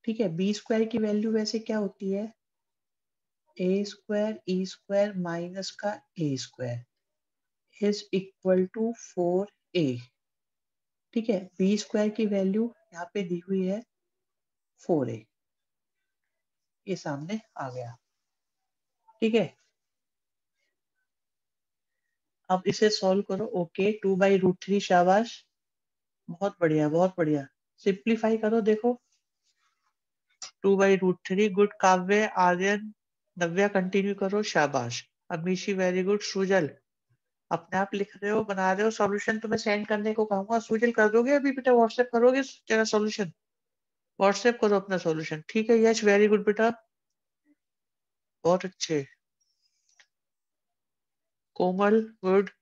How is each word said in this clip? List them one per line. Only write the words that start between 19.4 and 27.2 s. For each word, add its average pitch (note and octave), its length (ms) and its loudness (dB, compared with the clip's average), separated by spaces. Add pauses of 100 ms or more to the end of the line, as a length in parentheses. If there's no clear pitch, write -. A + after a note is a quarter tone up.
अब F#3 180 0
इसे G#3+ 240 2
solve G3 320 0
करो। F#3+ 220 -6 (100)
Okay, F#3+ 360 -2 (120)
two G3 140 2
by G3 200 4
root F#3 180 2 (100)
three, G3 160 0
शाबाश, F#3 520 4 (960)
बहुत G3 320 -6
बढ़िया, D#3 280 2
बहुत F3+ 280 2
बढ़िया। D3+ 280 0 (380)